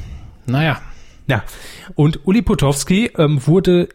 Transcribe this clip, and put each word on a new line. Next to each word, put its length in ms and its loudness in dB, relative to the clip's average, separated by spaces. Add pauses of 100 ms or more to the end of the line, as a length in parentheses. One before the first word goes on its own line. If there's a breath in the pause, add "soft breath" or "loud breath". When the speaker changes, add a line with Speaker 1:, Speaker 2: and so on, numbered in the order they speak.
(460 loud breath)
Speaker 1:
naja. 360 0 (440 loud breath)
Speaker 2:
Ja, 180 0 (520 loud breath)
und 320 0
Uli 140 4
Potowski, 760 0
ähm, 300 2
wurde 460 4